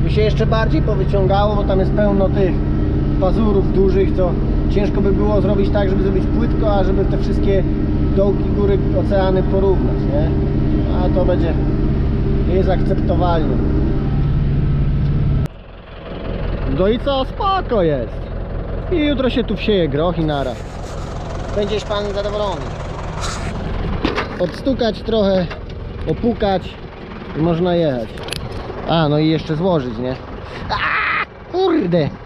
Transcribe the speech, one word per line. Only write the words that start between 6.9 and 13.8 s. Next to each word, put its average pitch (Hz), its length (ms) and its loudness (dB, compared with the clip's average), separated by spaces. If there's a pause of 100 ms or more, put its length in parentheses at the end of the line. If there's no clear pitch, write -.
te - 120 0
wszystkie 202 460 2 (520)
dołki, 196 280 2
góry, 196 340 2 (220)
oceany 190 440 2
porównać, 190 540 2 (160)
nie? - 160 2 (680)
A 143 180 2
to 180 100 4
będzie, 170 280 2 (1000)
jest 185 160 2
akceptowalne. 165 840 2 (3250)